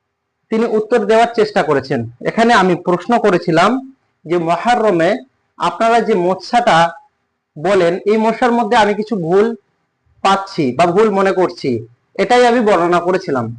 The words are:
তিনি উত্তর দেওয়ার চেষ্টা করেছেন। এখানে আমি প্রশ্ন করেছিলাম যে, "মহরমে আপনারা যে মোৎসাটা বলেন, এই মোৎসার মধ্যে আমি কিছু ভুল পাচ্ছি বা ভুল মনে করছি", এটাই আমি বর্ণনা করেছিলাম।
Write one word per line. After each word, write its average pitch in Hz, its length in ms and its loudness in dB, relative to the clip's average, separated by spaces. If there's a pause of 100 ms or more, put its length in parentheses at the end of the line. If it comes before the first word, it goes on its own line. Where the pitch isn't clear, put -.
(500)
তিনি 220 160 0
উত্তর 214 400 0
দেওয়ার 220 300 4
চেষ্টা 208 280 0
করেছেন। 131 460 -2 (160)
এখানে 226 280 0
আমি 185 220 2
প্রশ্ন 180 440 -2
করেছিলাম 196 720 0 (320)
যে, 165 120 -2
"মহরমে 180 760 0 (420)
আপনারা 226 420 0
যে 220 140 -2
মোৎসাটা 180 760 0 (680)
বলেন, 180 460 0
এই 214 120 2
মোৎসার 220 340 0
মধ্যে 233 260 0
আমি 208 160 4
কিছু 214 220 -6
ভুল 196 400 0 (680)
পাচ্ছি 170 540 -2
বা 165 100 2
ভুল 202 240 2
মনে 196 220 0
করছি", 151 560 -4 (260)
এটাই 240 340 2
আমি 233 120 2
বর্ণনা 175 400 2
করেছিলাম। 160 600 -4